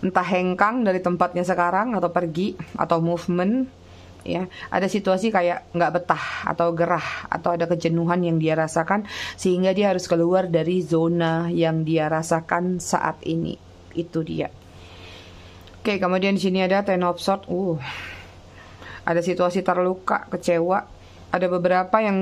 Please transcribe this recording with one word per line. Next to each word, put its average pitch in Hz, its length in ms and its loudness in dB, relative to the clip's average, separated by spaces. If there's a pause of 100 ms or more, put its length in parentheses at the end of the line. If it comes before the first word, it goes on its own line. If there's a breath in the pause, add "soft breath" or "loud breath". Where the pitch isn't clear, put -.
Entah 185 240 2
hengkang 185 560 2
dari 185 240 2
tempatnya 175 400 0
sekarang 185 480 0
atau 180 160 0
pergi 175 480 -2 (160)
atau 165 320 2
movement. 180 640 0 (540 loud breath)
Ya, 175 240 -4 (240 loud breath)
ada 190 160 0
situasi 190 480 0
kayak 175 400 0
nggak 170 240 2
betah - 480 -2
atau 170 320 2
gerah 170 480 -2
atau 170 320 0
ada 170 80 0
kejenuhan 170 560 2
yang 165 160 2
dia 160 160 2
rasakan 160 480 0 (320 loud breath)
sehingga 185 400 2
dia 202 160 4
harus 185 160 0
keluar 175 400 2
dari 165 320 2
zona 165 720 2
yang 160 320 2
dia 156 240 2
rasakan 165 720 0
saat - 480 -2
ini. 165 320 -4 (400)
Itu 165 240 -4
dia. 160 240 -6 (1400 loud breath)
Oke, 208 160 0
kemudian 185 400 2
di 165 40 -6
sini 190 200 2
ada 196 240 2
Ten 185 160 2
of 175 160 0
Swords. 196 320 -2
Uh, 175 320 -2 (1200 loud breath)
ada 165 240 0
situasi 180 400 0
terluka, 185 640 -2
kecewa. 175 560 0 (480 loud breath)
Ada 180 160 2
beberapa 180 480 2
yang 208 240 2